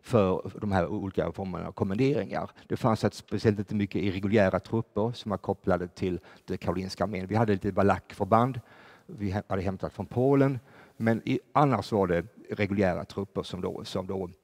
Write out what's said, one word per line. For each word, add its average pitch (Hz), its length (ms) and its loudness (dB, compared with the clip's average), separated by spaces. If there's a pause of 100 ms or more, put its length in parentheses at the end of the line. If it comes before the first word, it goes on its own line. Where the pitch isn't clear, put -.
för 98 500 2 (100)
de 104 100 -2
här 90 160 2
olika 92 440 -4
formerna 87 360 -8
av 85 40 -10
kommenderingar. 98 800 -2 (160)
Det 92 100 -6
fanns 113 260 2
ett 107 100 0
speciellt 104 460 0
inte 107 160 -6
mycket 101 260 0
irreguljära 98 580 2
trupper 113 520 -2
som - 180 -10
var 98 80 -2
kopplade 90 500 -2
till 87 320 -4 (260)
den 92 120 -6
karolinska 92 460 -4
armén. 95 240 -4
Vi 104 80 -4
hade 110 180 4
lite 98 180 0
valackförband, 101 880 2 (460)
vi 104 260 -4
hä-, 101 160 -2
hade 95 140 -2
hämtat 92 320 -4
från 101 120 -8
Polen, 135 540 2 (380)
men 113 320 0
i, 131 100 0 (140)
annars 135 380 2
var 98 160 4
det 85 180 2 (240)
reguljära 98 560 0
trupper - 380 -6
som 90 180 -8
då, 95 220 -6
som 95 240 -6
då 95 220 -6 (140)